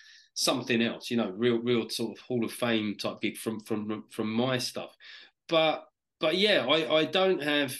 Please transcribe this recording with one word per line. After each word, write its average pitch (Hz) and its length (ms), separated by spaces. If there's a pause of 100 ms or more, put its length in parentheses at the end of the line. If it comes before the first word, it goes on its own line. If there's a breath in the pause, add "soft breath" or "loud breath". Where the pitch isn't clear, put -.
(340 loud breath)
something 120 480
else," 117 280
you 120 60
know, 107 140
real, 117 260
real 117 320
sort 113 280
of - 60
Hall 123 220
of 107 80
Fame 107 440
type - 260
gig 104 160
from, 110 220
from, 107 500
from 107 200
my 123 280
stuff. 95 360 (540 loud breath)
But, 156 380 (340)
but 160 160
yeah, 190 300
I, 156 320
I 160 80
don't 185 360
have 147 380